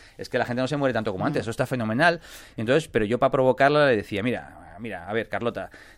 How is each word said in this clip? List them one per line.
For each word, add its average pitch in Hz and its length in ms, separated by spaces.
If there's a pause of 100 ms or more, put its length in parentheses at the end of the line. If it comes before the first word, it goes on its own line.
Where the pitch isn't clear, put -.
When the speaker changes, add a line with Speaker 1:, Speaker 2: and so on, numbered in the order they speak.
(180)
Speaker 1:
es - 100
que - 100
la 117 60
gente 123 160
no 131 80
se 147 80
muere 139 160
tanto 110 200
como 95 120
Speaker 2:
Mm. 120 40
Speaker 1:
antes, 143 140
eso 104 80
está 127 160
fenomenal". 131 540 (380)
Y - 20
entonces, 135 280
pero 107 180
yo 117 120
para 135 120
provocarla 139 560
le 127 100
decía, 98 260
"Mira, 101 580
mira, 92 280
a 101 60
ver, 113 160
Carlota, 101 400 (280)